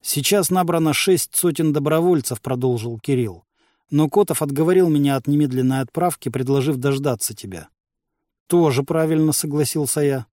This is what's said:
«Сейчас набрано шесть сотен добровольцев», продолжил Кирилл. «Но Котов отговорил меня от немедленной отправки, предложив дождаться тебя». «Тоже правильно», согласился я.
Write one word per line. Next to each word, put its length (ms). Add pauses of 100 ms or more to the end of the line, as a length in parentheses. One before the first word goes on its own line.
«Сейчас 480
набрано 440
шесть 420
сотен 380
добровольцев», 680
продолжил 580
Кирилл. 460 (440)
«Но 200
Котов 320
отговорил 480
меня 260
от 120
немедленной 520
отправки, 500
предложив 480
дождаться 560
тебя». 360 (800)
«Тоже 360
правильно», 480
согласился 680
я. 340